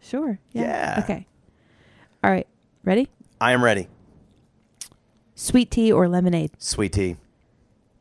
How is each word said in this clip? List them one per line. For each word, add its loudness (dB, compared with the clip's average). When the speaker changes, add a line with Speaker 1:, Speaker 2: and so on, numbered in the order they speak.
Speaker 1:
Sure. -6
Yeah. -6
Speaker 2:
Yeah. -2
Speaker 1:
Okay. -8
All 2
right. -2
Ready? 0
Speaker 2:
I 4
am 4
ready. 2
Speaker 1:
Sweet 0
tea 2
or 4
lemonade? 0
Speaker 2:
Sweet -4
tea. -2